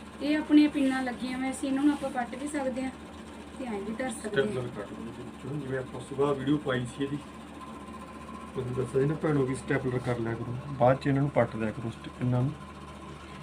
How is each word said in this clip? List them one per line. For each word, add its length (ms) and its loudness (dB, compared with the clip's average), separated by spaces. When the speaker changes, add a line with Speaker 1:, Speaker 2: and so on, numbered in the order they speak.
Speaker 1:
ਇਹ 160 4
ਆਪਣੀਆਂ 300 10
ਪਿੰਨਾਂ 340 2
ਲੱਗੀਆਂ 360 -4
ਹੋਈਆਂ 140 0
ਸੀ, 140 -4
ਇਹਨਾਂ 180 2
ਨੂੰ 80 8
ਆਪਾਂ 180 -2
ਪੱਟ 240 -2
ਵੀ 140 -6
ਸਕਦੇ 340 -2
ਹਾਂ 80 -2
ਤੇ 60 -8
ਐਂ 60 -6
ਵੀ 240 -4
ਧਰ 160 -2
ਸਕਦੇ 320 0
ਹਾਂ। 60 0
Speaker 2:
ਸਟੈਪਲਰ 280 -4
ਕੱਟ 20 -6
ਲਓ 220 -10
ਇਹਦੇ 220 -10
ਵਿੱਚੋਂ, 380 -8
ਜਿਵੇਂ 180 -4
ਆਪਾਂ 220 -8
ਸੁਬਾਹ 340 2
ਵੀਡੀਓ 220 2
ਪਾਈ 280 0
ਸੀ 200 -4
ਇਹਦੀ, 140 -2
ਤੁਹਾਨੂੰ 200 -2
ਦੱਸਿਆ 260 2
ਸੀ 60 6
ਨਾ 80 4
ਭੈਣੋ, 280 4
ਵੀ 120 2
ਸਟੈਪਲਰ 440 0
ਕਰ 200 0
ਲਿਆ 160 0
ਕਰੋ, 220 -4
ਬਾਅਦ 280 6
'ਚ 100 -4
ਇਹਨਾਂ 160 6
ਨੂੰ 80 4
ਪੱਟ 260 2
ਲਿਆ 140 0
ਕਰੋ 200 -4
ਸਟ-, 280 -10
ਪਿੰਨਾਂ 240 4
ਨੂੰ। 100 2